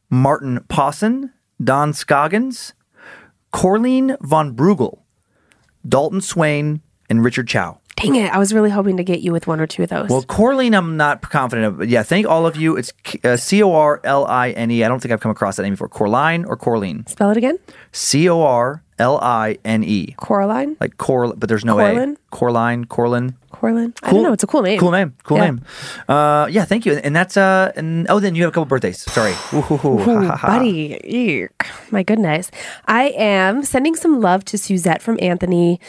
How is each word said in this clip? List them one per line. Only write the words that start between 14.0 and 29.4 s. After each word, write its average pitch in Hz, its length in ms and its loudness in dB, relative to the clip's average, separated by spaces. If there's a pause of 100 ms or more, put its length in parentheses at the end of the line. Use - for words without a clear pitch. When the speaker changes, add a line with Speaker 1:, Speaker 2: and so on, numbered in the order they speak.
Speaker 1:
L 139 220 2
I 123 260 0
N 117 180 -2
E. 117 140 2
I 110 40 2
don't 127 120 -2
think 120 120 -6
I've 107 80 -2
come 113 120 -2
across 101 240 -4
that 95 80 -4
name 98 80 -2
before. - 160 -6
Corline 147 560 0
or - 120 -8
Corleen? 110 520 -4
Speaker 2:
Spell 202 220 0
it 214 60 2
again. 262 220 0 (320)
Speaker 1:
C 156 380 0
O 165 120 2
R 131 440 0 (160)
L 131 200 2
I 110 440 0
N 110 180 0
E. 98 340 -2
Speaker 2:
Coraline? 226 640 -2
Speaker 1:
Like - 180 -6
Cor-, 123 360 0
but 113 140 -6
there's 107 160 -2
no 113 160 2
A. 208 120 4
Speaker 2:
Corlin? 269 240 -2 (140)
Speaker 1:
Corline, 120 540 0
Corlin. 120 500 -2 (160)
Speaker 2:
Corlin. 233 520 -2
I - 80 -2
Speaker 1:
Cool. 196 80 6
Speaker 2:
don't 226 100 4
know. 247 60 2
It's 196 100 -2
a - 20 0
cool 277 160 0
name. 190 160 0
Speaker 1:
Cool 180 140 4
name. 175 220 0 (100)
Cool - 140 2
Speaker 2:
Yeah. 175 80 4
Speaker 1:
name. 123 140 -2 (480)
Uh, 147 420 2
yeah, 185 140 2
thank 220 200 -2
you. 175 80 2
And 147 240 -2
that's, 185 200 0
uh, 190 400 4
and, 165 340 -2
oh, 208 100 4
then 190 140 0
you 165 80 0
have 170 80 0
a - 20 -6
couple 160 140 0
birthdays. 120 340 -2 (100)
Sorry. 107 220 0 (220)